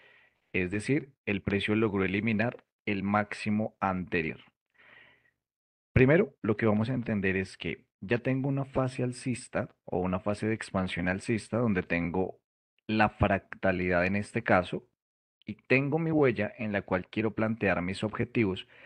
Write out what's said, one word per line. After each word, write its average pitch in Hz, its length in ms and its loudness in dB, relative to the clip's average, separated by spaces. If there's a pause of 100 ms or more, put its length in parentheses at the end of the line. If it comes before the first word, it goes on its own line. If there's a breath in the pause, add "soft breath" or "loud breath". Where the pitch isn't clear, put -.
(520 soft breath)
Es 90 180 0
decir, 127 400 -2 (160)
el 101 160 -2
precio 101 320 0
logró 101 300 2
eliminar 104 580 -2 (240)
el 98 160 -4
máximo 104 800 -2
anterior. 90 580 -2 (1500 soft breath)
Primero, 143 480 6
lo 104 160 0
que 113 100 0
vamos 110 220 2
a 131 60 -2
entender 101 420 0
es 95 200 -4
que - 280 -8 (160)
ya 110 180 0
tengo 131 300 -2
una 139 160 -2
fase 131 380 -2
alcista - 720 -4 (100)
o - 140 -4
una 92 220 0
fase 104 260 -2
de 110 80 0
expansión 92 540 -2
alcista 101 500 -2
donde 104 240 2
tengo 85 560 -2 (480)
la 107 220 4
fractalidad 92 1000 2
en 98 80 0
este 104 300 -4
caso 92 440 2 (560)
y 104 120 -12 (100)
tengo 139 320 2
mi 165 140 -2
huella 117 440 2
en 110 140 -4
la 101 120 0
cual 92 260 -2
quiero 107 260 -2
plantear 107 480 0
mis 95 220 -4
objetivos - 640 -2 (180 loud breath)